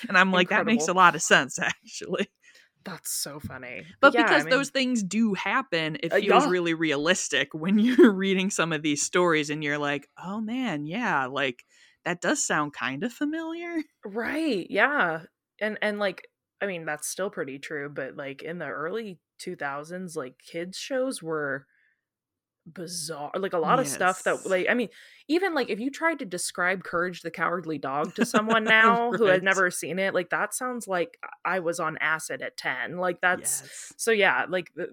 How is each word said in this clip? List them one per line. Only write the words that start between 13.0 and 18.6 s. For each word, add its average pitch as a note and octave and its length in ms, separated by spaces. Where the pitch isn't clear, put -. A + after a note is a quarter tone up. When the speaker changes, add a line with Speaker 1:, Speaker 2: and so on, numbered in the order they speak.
Speaker 1:
familiar." E4 720
Speaker 2:
Right, A#3 640
yeah. F#3+ 540
And, G#3+ 200
and, G#3 180
like, G3 300
I G3+ 60
mean, F3 180
that's D3+ 240
still F#3+ 220
pretty C#3+ 280
true, C#3+ 300
but, C#3+ 280
like, C#3 260
in E3+ 160
the D#3+ 80